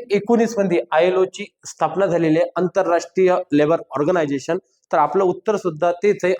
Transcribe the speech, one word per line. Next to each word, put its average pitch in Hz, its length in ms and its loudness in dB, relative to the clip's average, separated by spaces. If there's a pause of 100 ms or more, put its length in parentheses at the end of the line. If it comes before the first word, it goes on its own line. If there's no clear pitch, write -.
(100)
एकोणीस 220 480 0
मध्ये 175 320 0
आयएलओ 185 340 2
ची 185 200 -6 (220)
स्थापना 175 400 -2
झालेली 165 320 2
आहे, 175 180 0
आंतरराष्ट्रीय 175 800 0 (160)
लेबर 147 280 2 (100)
ऑर्गनायझेशन. 151 680 -2 (340)
तर 175 60 2
आपलं 170 260 2
उत्तर 190 320 -2
सुद्धा 170 360 -2
तेच 202 320 0
आहे, 185 160 2